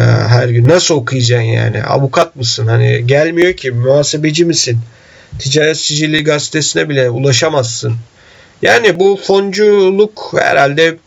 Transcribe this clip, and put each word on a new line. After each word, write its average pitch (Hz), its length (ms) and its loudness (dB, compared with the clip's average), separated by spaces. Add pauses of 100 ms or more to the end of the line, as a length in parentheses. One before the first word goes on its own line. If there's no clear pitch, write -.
(280)
her 120 200 2
gün 120 220 2
nasıl 170 260 2
okuyacaksın 120 520 0
yani? 113 360 -2
Avukat 135 520 -2
mısın? 120 320 -4
Hani 120 400 0
gelmiyor 165 460 2
ki, 139 180 -8
muhasebeci 147 760 0
misin? 131 340 -2 (600)
Ticaret 151 380 0
Sicili 151 460 -2
Gazetesi'ne 156 680 -2
bile 131 200 0
ulaşamazsın. 127 880 -2 (680)
Yani 202 380 2
bu 196 240 2
fonculuk 196 1160 0
herhalde, 160 680 0